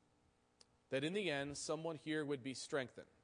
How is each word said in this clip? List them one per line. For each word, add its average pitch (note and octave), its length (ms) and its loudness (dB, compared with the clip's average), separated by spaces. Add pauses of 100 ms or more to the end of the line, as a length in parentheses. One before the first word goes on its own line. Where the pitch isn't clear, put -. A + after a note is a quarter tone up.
(880)
that C3 140 2
in D#3+ 100 0
the F#3+ 180 2
end C#3+ 260 0
someone D#3+ 400 -2
here D#3 280 0
would C#3 180 0
be C3 100 -2
strengthened, B2 540 -2 (160)